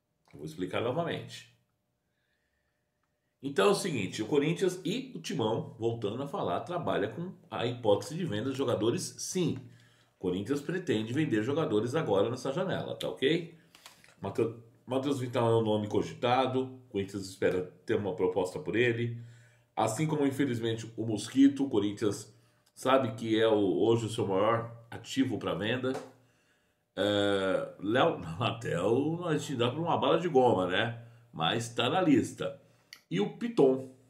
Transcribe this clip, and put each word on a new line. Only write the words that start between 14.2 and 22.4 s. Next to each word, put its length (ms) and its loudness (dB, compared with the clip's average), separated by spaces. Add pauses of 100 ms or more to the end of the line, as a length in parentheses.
Mateu-, 420 -2 (240)
Matheus 340 -2
Vital 300 0
é 60 6
um 60 4
nome 260 0
cogitado, 1000 0
o 20 -20
Corinthians 380 -4
espera 360 0 (220)
ter 120 2
uma 180 -2
proposta 440 0
por 180 -4
ele. 440 0 (560)
Assim 300 0
como, 200 2
infelizmente, 680 -2
o 80 -4
Mosquito, 640 4
o 20 -4
Corinthians 680 -2 (400)